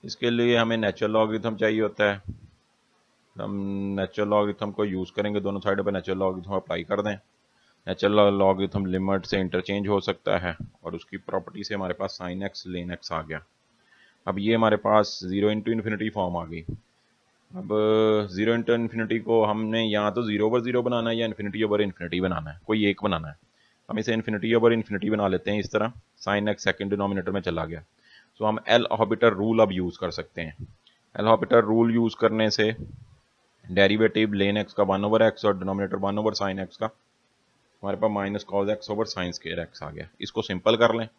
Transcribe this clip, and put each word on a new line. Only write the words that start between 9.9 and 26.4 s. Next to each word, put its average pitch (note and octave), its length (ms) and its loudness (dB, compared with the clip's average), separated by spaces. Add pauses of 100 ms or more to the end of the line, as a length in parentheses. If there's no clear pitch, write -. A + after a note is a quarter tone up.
सकता G2 380 -2
है F2 180 -4 (280)
और E2+ 100 -8
उसकी F2 240 -12
property F#2+ 460 -8
से G#2+ 100 -8
हमारे F#2 200 -4
पास - 280 -8
sin F2+ 260 -6
x - 200 -14
ln F2 280 -8
x - 160 -10
आ D#2+ 100 -4
गया। D#2 180 -10 (840)
अब G2 120 -4
ये G#2+ 160 2
हमारे A2 240 4
पास G#2 460 2
zero G2 280 2
into G#2+ 220 -2
infinity G#2+ 400 -4
फॉर्म F2+ 220 -2
आ E2+ 80 -4
गई। D#2+ 180 -12 (880)
अब F#3 180 -12 (640)
zero G#2+ 260 0
into A#2 220 2
infinity A2+ 460 -2
को A2+ 200 4
हमने A2 400 0
या G#2 260 0
तो A#2 180 -2
zero G#2+ 200 2
over A#2+ 160 2
zero B2 180 0
बनाना A#2 280 -2
है A2+ 60 -2
या A2+ 120 0
infinity G#2 380 -4
over G#2 160 2
infinity F2+ 400 -4
बनाना E2 280 -2
है, D2 160 -16
कोई G#2+ 200 2
एक G2+ 180 0
बनाना D#2+ 240 0
है। C#2+ 80 -16 (520)
हम G#2+ 100 -4
इसे A2+ 180 -2
infinity A2 400 0
over A#2 160 6
infinity G#2 380 -2
बना G#2 180 2
लेते F#2+ 220 -2
हैं G#2 100 0
इस - 120 -6
तरह, A2 200 0 (280)
sin G#2 340 0